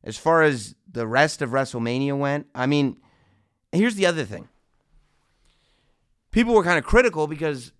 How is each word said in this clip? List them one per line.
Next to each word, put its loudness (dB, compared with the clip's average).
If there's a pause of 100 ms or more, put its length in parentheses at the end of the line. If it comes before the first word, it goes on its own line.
As -12
far 2
as 0 (160)
the -6
rest 0
of -4
WrestleMania -2
went, -4
I -4
mean, 0 (720)
here's 0
the 0
other -2
thing. -16 (1800)
People 4
were 6
kinda 2
critical 2
because -8